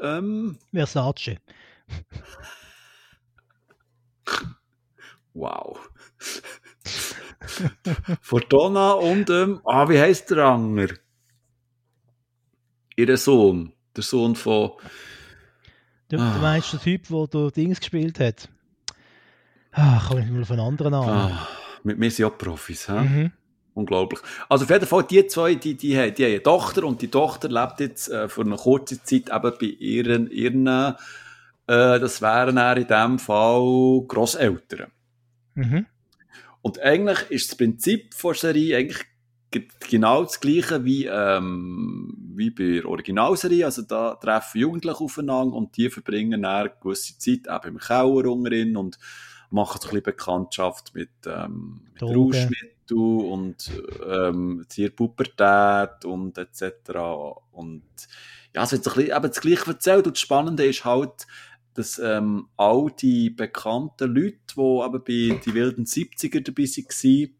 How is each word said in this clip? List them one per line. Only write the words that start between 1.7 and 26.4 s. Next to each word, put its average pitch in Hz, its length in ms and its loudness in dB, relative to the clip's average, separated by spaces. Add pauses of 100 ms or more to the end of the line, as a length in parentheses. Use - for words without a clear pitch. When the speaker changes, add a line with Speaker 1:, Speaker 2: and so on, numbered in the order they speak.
Speaker 1:
Wow. 50 440 -10 (2500)
Von 120 280 0
Donna 196 440 4
und, 185 360 2
ähm, 185 360 0
ah, 131 240 4
wie 151 100 6
heisst 170 320 4
der 160 140 4
Anger? 110 440 2 (2000)
Ihr 120 220 4
Sohn. 95 560 4 (220)
Der 107 80 -6
Sohn 117 320 0
von 107 360 0 (1400)
Speaker 2:
Du, 156 80 -2
Speaker 1:
Ah. 117 180 0
Speaker 2:
du 147 60 -2
meinst 156 320 0
den 147 80 -8
Typ, 180 260 -2
der 156 200 -2
der 147 240 0
Dings 175 280 0
gespielt 165 400 -4
hat? 117 300 -2 (1200)
Ah, 131 340 6
komm 127 140 -2
ich 113 100 -2
mal 123 140 -2
von 117 160 -4
anderen 143 340 -2
an. 131 160 0
Speaker 1:
Ah, 95 380 0 (360)
mit 104 140 -4
mir 113 140 0
sind 110 140 0
auch 107 120 -2
Profis, 85 520 -10
hä? 101 100 -2
Speaker 2:
Mhm. 143 320 2 (420)
Speaker 1:
Unglaublich. 95 460 -2 (300)
Also 135 160 4
auf 131 40 -2
jeden 190 160 6
Fall, 180 200 2
die 196 220 6
zwei, 170 280 0
die, 135 200 -4
die 139 220 0
haben, 113 160 2
die 131 120 2
haben 113 60 4
eine 101 120 -2